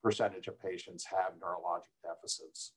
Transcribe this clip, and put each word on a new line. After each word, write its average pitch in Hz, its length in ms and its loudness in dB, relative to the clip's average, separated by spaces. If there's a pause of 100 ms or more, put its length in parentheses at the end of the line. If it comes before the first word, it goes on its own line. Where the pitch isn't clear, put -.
percentage 104 440 4
of - 140 -8
patients 87 460 -4
have 92 340 2
neurologic 87 640 -2
deficits. - 760 -6